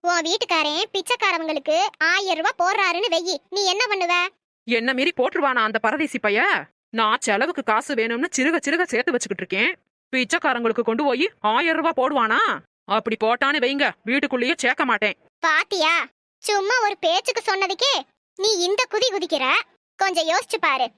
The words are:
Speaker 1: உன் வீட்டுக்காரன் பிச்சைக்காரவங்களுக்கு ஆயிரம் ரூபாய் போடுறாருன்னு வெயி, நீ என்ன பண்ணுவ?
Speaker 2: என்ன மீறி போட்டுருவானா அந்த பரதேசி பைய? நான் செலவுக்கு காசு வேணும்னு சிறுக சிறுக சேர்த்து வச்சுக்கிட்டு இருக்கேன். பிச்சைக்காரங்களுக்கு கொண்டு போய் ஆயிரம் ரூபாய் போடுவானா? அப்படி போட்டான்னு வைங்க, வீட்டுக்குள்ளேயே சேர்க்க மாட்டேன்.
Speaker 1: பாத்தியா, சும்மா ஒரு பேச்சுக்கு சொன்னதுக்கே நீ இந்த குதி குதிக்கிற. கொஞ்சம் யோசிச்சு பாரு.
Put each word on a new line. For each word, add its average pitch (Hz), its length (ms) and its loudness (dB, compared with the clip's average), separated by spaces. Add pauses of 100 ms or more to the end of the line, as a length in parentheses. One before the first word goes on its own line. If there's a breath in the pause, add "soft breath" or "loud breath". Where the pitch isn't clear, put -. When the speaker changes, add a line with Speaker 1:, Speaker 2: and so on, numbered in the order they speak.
Speaker 1:
உன் 349 240 2
வீட்டுக்காரன் 330 640 0
பிச்சைக்காரவங்களுக்கு 330 840 0 (320)
ஆயிரம் 370 300 0
ரூபாய் 370 220 0
போடுறாருன்னு 370 520 0
வெயி, 339 220 -2 (200)
நீ 403 60 0 (120)
என்ன 427 180 0
பண்ணுவ? 359 220 0 (540)
Speaker 2:
என்ன 233 260 0
மீறி 277 260 0
போட்டுருவானா 262 480 2
அந்த 214 180 -2
பரதேசி 269 400 0
பைய? 208 160 2 (580)
நான் 220 280 2
செலவுக்கு 254 420 0
காசு 220 300 0
வேணும்னு 233 380 -2
சிறுக 302 280 2
சிறுக 330 280 0
சேர்த்து 247 220 0
வச்சுக்கிட்டு 196 300 -4
இருக்கேன். 226 260 0 (420)
பிச்சைக்காரங்களுக்கு 240 760 0
கொண்டு 226 180 0
போய் 269 200 2 (260)
ஆயிரம் 320 280 0
ரூபாய் 320 200 0
போடுவானா? 247 420 2 (540)
அப்படி 220 280 -2
போட்டான்னு 269 400 0
வைங்க, 277 220 0 (240)
வீட்டுக்குள்ளேயே 254 540 0
சேர்க்க 254 260 0
மாட்டேன். 208 260 0 (280)
Speaker 1:
பாத்தியா, 320 500 0 (500)
சும்மா 415 320 0 (100)
ஒரு 403 100 0 (100)
பேச்சுக்கு 403 440 0
சொன்னதுக்கே 392 440 0 (460)
நீ 403 100 0 (160)
இந்த 415 160 0 (100)
குதி 427 220 0
குதிக்கிற. 320 320 -2 (540)
கொஞ்சம் 339 320 0
யோசிச்சு 403 340 0
பாரு. 262 220 0 (100)